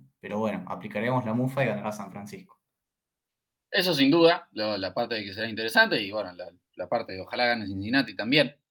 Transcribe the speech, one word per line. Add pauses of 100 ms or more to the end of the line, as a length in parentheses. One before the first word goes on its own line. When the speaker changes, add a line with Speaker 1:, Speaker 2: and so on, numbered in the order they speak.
(180)
Speaker 1:
pero
bueno,
aplicaremos
la
mufa
y
ganará
San
Francisco. (1120)
Speaker 2:
Eso
sin
duda,
lo,
la
parte
de
que
será
interesante
y,
bueno,
la, (260)
la
parte
de
ojalá
gane
Cincinnati
también. (140)